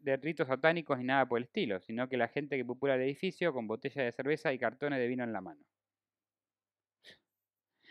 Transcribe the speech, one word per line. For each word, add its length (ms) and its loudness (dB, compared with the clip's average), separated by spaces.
de 180 0
ritos 280 -2
satánicos 520 2
ni 60 -4
nada 220 4
por 120 0
el 80 -4
estilo, 340 -2
sino 280 -4
que 80 -4
la 120 2
gente 280 -4
que 80 -2
pupula 300 0
el 80 2
edificio 500 -2
con 140 -4
botellas 380 -4
de 80 0
cerveza 400 0
y 80 -2
cartones 400 0
de 80 2
vino 160 -2
en 80 -4
la 80 -4
mano. 200 -14